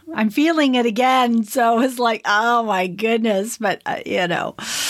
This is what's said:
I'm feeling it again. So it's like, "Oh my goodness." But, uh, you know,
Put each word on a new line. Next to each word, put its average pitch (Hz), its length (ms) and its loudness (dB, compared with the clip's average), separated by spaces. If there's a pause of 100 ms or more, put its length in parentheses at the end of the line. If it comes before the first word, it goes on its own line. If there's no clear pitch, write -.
(160)
I'm 214 140 0
feeling 294 460 2
it 240 100 2
again. 240 580 2
So 233 380 2
it's 254 180 0
like, 233 260 0
"Oh 233 380 2
my 190 240 0
goodness." 220 720 0
But, 202 280 -2
uh, - 200 -4
you 185 220 -2
know, - 280 -4 (340)